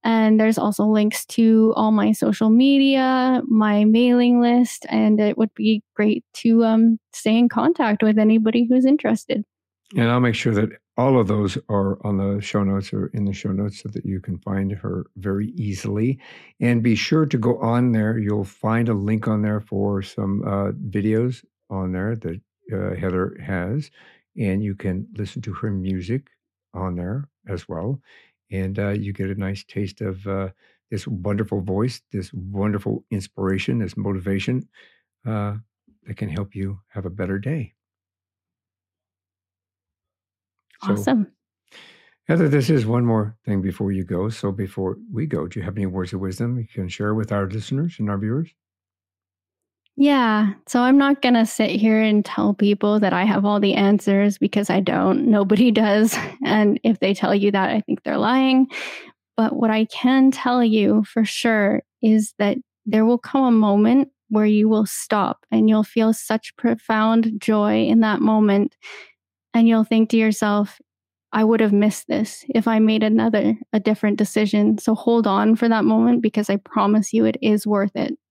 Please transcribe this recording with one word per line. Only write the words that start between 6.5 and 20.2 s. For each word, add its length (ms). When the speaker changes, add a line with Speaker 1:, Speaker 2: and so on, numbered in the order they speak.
Speaker 1:
um, 360
stay 260
in 120
contact 540
with 140
anybody 520
who's 160
interested. 580
Speaker 2:
And 120
I'll 120
make 140
sure 180
that 160
all 240
of 80
those 300
are 380
on 120
the 240
show 220
notes 300
or 140
in 180
the 80
show 180
notes 300
so 80
that 160
you 160
can 160
find 340
her 360
very 300
easily. 600
And 200
be 140
sure 300
to 120
go 220
on 320
there. 260
You'll 280
find 420
a 60
link 340
on 140
there 180
for 420
some, 440